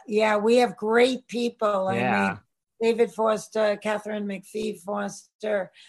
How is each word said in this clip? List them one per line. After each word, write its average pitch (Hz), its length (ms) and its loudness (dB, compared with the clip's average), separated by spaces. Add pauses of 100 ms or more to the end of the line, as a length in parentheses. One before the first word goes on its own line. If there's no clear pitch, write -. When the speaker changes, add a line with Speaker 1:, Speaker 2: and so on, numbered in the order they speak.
Speaker 1:
yeah, 214 300 2
we 226 200 4
have 240 180 2
great 240 520 2
people. 208 600 -2
I 190 100 0
Speaker 2:
Yeah. 107 320 2
Speaker 1:
mean, 101 100 -6 (420)
David 226 320 2
Foster, 214 640 0
Catherine 208 480 -6
McPhee 202 540 -8
Foster, 202 920 -6 (180)